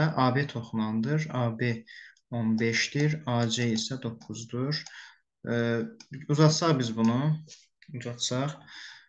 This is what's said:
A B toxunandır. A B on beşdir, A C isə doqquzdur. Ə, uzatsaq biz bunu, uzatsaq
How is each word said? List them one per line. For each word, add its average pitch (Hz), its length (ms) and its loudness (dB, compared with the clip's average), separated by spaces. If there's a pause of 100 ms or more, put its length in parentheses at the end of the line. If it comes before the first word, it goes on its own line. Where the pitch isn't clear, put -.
(140)
A 127 220 4
B 139 100 2
toxunandır. 113 880 -2
A 123 140 0 (100)
B 120 160 0 (560)
on 113 300 0
beşdir, 143 680 2
A 120 240 2
C 120 240 0
isə 120 320 -4
doqquzdur. 120 720 -6 (640)
Ə, 113 100 -2 (760)
uzatsaq 151 480 6
biz 117 180 -2
bunu, 113 220 4 (760)
uzatsaq 127 600 -4 (540)